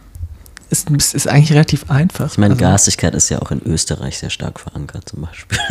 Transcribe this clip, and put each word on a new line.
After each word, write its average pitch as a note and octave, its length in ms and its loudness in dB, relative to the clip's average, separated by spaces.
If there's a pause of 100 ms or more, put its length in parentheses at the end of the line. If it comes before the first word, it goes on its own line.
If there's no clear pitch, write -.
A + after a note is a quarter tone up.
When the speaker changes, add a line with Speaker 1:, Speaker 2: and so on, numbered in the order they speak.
(720)
Speaker 1:
ist, - 180 -4
ist C#3+ 380 0
eigentlich D3 260 6
relativ D3 380 2
einfach. D3+ 400 0
Speaker 2:
Ich - 80 -8
meine, G#2 160 6
Speaker 1:
Also A#2+ 100 2
Speaker 2:
Garstigkeit F#2 520 2
ist - 120 0
ja D2 140 -2
auch - 80 -6
in C#2+ 140 -4
Österreich C#2+ 540 -4
sehr - 120 -8
stark C2+ 300 -8
verankert, - 480 -12
zum - 140 -12
Beispiel. - 360 -8 (120)